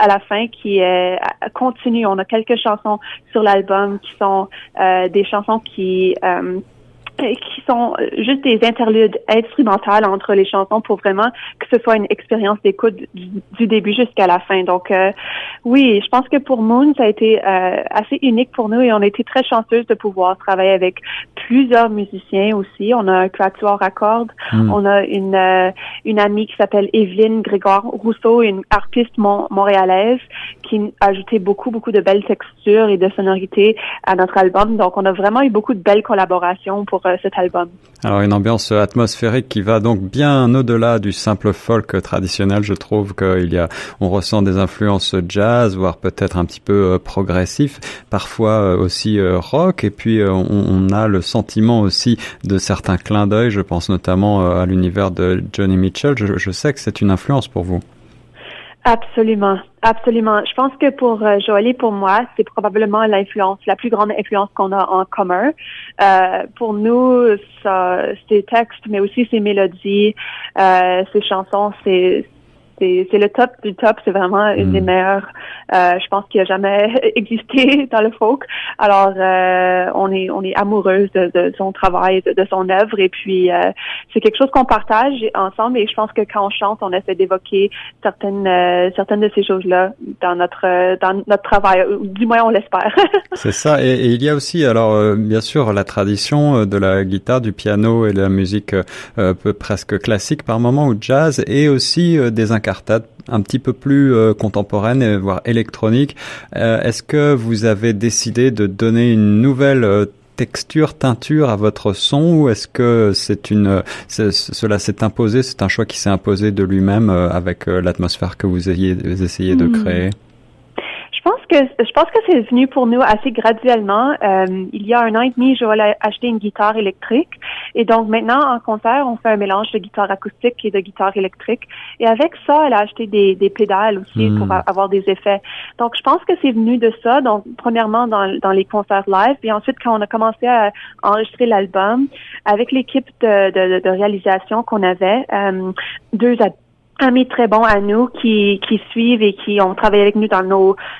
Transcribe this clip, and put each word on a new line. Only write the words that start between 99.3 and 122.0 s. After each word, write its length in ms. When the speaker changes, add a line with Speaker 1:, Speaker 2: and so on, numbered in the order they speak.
Speaker 2:
peu 180
presque 480
classique 420
par 160
moments 300
ou 120
jazz, 460
et 220
aussi, 500
euh, 120
des 200
incartades 220
un 140
petit 160
peu 160
plus, 400
euh, 200
contemporaines, 680
et 140
voire 280
électroniques. 720
Euh, 240
est-ce 220
que 320
vous 320
avez 260
décidé 580
de 160
donner 460
une 300
nouvelle, 420
euh, 220
texture, 600
teinture 540
à 60
votre 360
son, 480
ou 80
est-ce 180
que 460
c'est 380
une, 320
c'est, 240
cela 460
s'est 260
imposé, 380
c'est 200
un 60
choix 160
qui 140
s'est 120
imposé 400
de 140
lui-même, 460
euh, 180
avec, 400
euh, 140
l'atmosphère 560
que 80
vous 240
ayez, 240
vous 280
essayez 320
de 120
Speaker 1:
Hmm. 60
Speaker 2:
créer ? 260
Speaker 1:
Je 160
pense 180
que, 360
je 80
pense 140